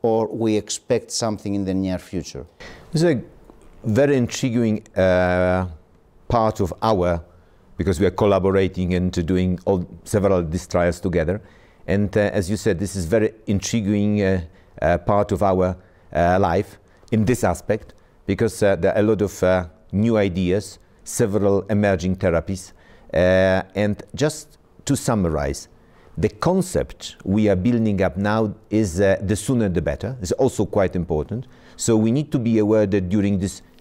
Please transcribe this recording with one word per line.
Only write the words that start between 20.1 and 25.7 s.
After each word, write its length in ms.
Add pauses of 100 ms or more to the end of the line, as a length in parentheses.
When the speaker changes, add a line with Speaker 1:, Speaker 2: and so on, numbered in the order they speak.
Speaker 2:
ideas, 600 (240)
several 640
emerging 460
therapies. 580 (400)
Uh, 480 (140)
and 260 (140)
just 420 (260)
to 120
summarize, 720 (500)